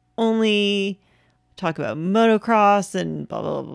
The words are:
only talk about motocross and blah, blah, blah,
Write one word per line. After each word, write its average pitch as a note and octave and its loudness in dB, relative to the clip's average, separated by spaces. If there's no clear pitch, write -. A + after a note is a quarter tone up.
only G#3 0
talk E3 -4
about A#2+ -4
motocross G#3 2
and D#3+ -6
blah, - -8
blah, D3 -6
blah, A#2 -14